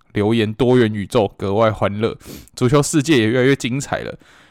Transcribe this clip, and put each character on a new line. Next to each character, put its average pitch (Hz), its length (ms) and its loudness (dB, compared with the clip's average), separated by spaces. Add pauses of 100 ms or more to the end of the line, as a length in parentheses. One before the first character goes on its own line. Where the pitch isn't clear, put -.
(120)
留 104 220 0
言 110 180 0
多 123 240 2
元 113 160 4
宇 104 140 -8
宙 107 320 0
格 98 160 -4
外 113 160 2
欢 104 280 -4
乐， 107 200 -4 (360)
足 127 140 0
球 143 140 4
世 147 200 0
界 147 140 2
也 110 120 2
越 123 120 0
来 123 60 2
越 139 100 4
精 131 240 -6
彩 - 200 -6
了。 - 180 -10 (320)